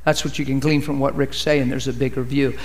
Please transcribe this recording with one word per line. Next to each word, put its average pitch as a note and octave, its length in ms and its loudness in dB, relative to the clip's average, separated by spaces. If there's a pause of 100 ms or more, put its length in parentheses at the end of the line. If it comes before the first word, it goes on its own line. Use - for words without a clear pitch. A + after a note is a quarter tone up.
That's D3+ 200 2
what C#3+ 140 -4
you D3 80 -2
can C3+ 140 0
glean D3 200 4
from C#3+ 180 -2
what C3+ 160 0
Rick's C#3 220 -2
saying. C#3+ 320 2
There's C3 180 -4
a C3 60 -2
bigger B2+ 300 -2
view. B2+ 420 0